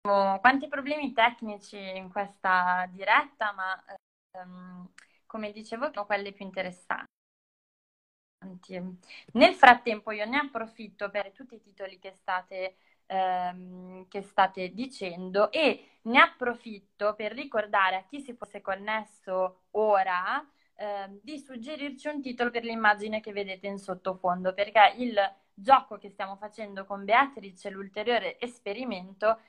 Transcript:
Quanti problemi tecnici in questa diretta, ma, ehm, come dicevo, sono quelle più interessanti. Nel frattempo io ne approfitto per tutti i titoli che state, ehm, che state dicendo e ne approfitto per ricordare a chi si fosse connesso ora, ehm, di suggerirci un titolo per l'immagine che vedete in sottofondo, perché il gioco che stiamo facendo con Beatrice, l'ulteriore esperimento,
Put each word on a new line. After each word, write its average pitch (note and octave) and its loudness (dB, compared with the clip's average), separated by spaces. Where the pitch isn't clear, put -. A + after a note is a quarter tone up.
Quanti G3+ 4
problemi C#4+ -6
tecnici A3 -2
in F#3+ -10
questa F#3 0
diretta, G#3+ 0
ma, F#3+ -8
ehm, F3+ -18
come G#3+ -10
dicevo, A3+ -8
sono G#3 -8
quelle G3+ -4
più G3 -16
interessanti. F#3 -8
Nel D#4 6
frattempo A#3+ 8
io G#3 -4
ne B3 -2
approfitto A3 -8
per G3 -6
tutti B3+ -20
i G#3+ -20
titoli G3 -16
che F#3+ -16
state, F#3 -6
ehm, F#3 -4
che G3 -8
state F#3+ 2
dicendo F#3+ -2
e D4+ 0
ne A#3+ 4
approfitto A#3 0
per G#3+ -6
ricordare G#3 0
a F#3+ -6
chi C#4+ -14
si B3+ -14
fosse G#3 -14
connesso F#3+ -4
ora, G3+ 2
ehm, G3+ -8
di C#4+ -12
suggerirci C#4 -10
un D4 -6
titolo A#3+ -2
per A#3 -4
l'immagine G#3+ 2
che A3 -12
vedete F#3+ -6
in G3 -6
sottofondo, F#3 -2
perché G3+ 6
il A#3+ -2
gioco A#3+ 4
che G3+ -18
stiamo G3 -8
facendo G3+ -12
con G3 -8
Beatrice, G#3 0
l'ulteriore G3+ -4
esperimento, G#3+ -4